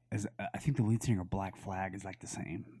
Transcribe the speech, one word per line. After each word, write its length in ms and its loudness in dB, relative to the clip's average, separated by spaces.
is, 160 0
I 200 -4
think 180 2
the 60 4
lead 200 4
singer 200 4
of 80 -6
Black 260 0
Flag 380 -4
is, 100 -8
like, 160 -10
the 60 -12
same. 400 -6